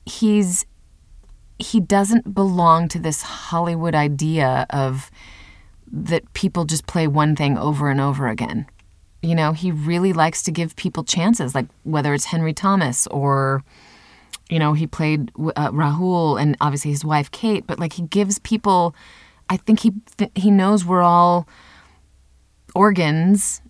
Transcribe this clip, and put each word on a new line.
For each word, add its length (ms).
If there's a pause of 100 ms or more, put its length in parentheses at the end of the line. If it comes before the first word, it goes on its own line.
he's, 580 (960)
he 200
doesn't 540
belong 560
to 100
this 220
Hollywood 720
idea 760
of 400 (800)
that 420
people 320
just 220
play 200
one 280
thing 240
over 300
and 120
over 260
again. 380 (580)
You 120
know, 180
he 180
really 420
likes 300
to 80
give 240
people 280
chances, 500
like 140 (160)
whether 300
it's 120
Henry 280
Thomas 540
or, 560 (840)
you 80
know, 160
he 140
played 460
w-, 220
uh, 140
Rahul 720
and 180
obviously 300
his 160
wife, 240
Kate, 380
but, 100
like, 160
he 80
gives 380
people, 560 (520)
I 100
think 240
he 100 (260)
th-, 160
he 160
knows 360
we're 180
all 440 (1300)
organs. 960